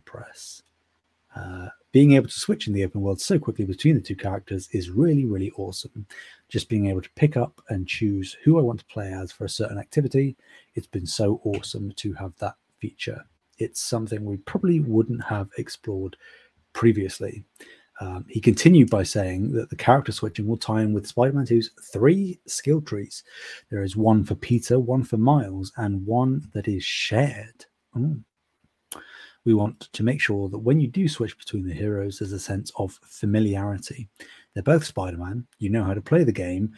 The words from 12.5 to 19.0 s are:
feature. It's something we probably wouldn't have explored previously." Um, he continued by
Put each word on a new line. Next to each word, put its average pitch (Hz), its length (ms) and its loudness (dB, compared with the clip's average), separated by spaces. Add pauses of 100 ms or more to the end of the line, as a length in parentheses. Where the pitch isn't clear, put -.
feature. - 460 -10 (340)
It's - 220 -6
something 110 440 -4
we 101 140 -6
probably 175 420 0
wouldn't 113 440 0
have 101 240 -4 (100)
explored 95 580 -8 (560)
previously." 101 720 0 (560)
Um, 92 280 -8
he 113 120 -4
continued 135 500 8
by 101 140 4